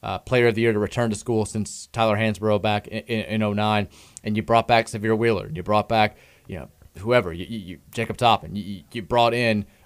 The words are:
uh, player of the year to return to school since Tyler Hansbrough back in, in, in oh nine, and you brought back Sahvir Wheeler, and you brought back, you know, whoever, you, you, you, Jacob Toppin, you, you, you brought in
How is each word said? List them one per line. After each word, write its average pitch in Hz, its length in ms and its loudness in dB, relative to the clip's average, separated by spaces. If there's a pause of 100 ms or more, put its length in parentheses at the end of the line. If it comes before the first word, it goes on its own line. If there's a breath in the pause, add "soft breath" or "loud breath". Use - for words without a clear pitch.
uh, 95 160 -6
player 123 280 2
of 113 60 4
the 110 80 0
year 117 100 4
to 107 60 2
return 113 320 0
to 104 60 -2
school 110 300 -2
since - 420 -8
Tyler 113 280 0
Hansbrough 104 460 0
back 104 260 -2
in, 110 180 -8
in, 110 200 -4
in 110 160 -2
oh 107 100 0
nine, 104 360 0 (360 loud breath)
and 107 140 -4
you 110 60 -2
brought 117 240 2
back 117 180 4
Sahvir 110 320 -2
Wheeler, 117 300 0
and 156 100 -8
you 90 60 -8
brought 104 260 0
back, 107 280 2 (280 soft breath)
you 90 140 -10
know, 64 100 -14 (300)
whoever, 107 340 0
you, 85 160 -8
you, 113 80 -8
you, 90 220 -12 (120)
Jacob 113 260 -6
Toppin, 101 380 2
you, 104 60 -6
you, 92 300 -10
you 117 100 -8
brought 117 320 4
in 113 320 2 (200 soft breath)